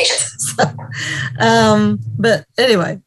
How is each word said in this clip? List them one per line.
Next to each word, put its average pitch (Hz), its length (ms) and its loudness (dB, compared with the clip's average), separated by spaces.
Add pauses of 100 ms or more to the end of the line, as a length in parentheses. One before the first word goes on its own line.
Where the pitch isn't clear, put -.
(380)
So, - 240 -4 (800)
um, 214 580 4 (200)
but 208 260 0 (140)
anyway, 196 480 2